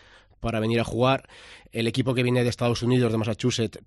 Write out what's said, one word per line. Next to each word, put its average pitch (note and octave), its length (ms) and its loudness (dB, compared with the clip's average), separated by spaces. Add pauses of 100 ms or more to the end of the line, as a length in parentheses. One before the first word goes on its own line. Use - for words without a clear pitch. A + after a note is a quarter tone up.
(420)
para A2+ 180 -4
venir A2+ 220 0
a - 20 -2
jugar. B2+ 460 0 (420)
El A2+ 160 -2
equipo B2 260 0
que B2+ 100 0
viene B2 200 2
de A#2+ 60 2
Estados A#2+ 340 -2
Unidos, A#2+ 300 2
de A2+ 40 0
Massachusetts, A2+ 680 -2